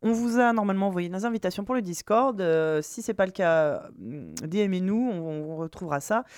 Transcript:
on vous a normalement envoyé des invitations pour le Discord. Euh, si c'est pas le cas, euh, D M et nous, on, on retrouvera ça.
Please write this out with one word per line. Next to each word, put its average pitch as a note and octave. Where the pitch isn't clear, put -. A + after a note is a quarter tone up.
on A3+
vous A#3
a A#3+
normalement G3+
envoyé F3
des F#3
invitations G#3
pour B3+
le B3
Discord. G#3
Euh, D#3+
si -
c'est A3
pas G3
le F#3
cas, F3
euh, D#3
D B2
M G3+
et F3+
nous, G#3+
on, D#3+
on D#3+
retrouvera D#3+
ça. A3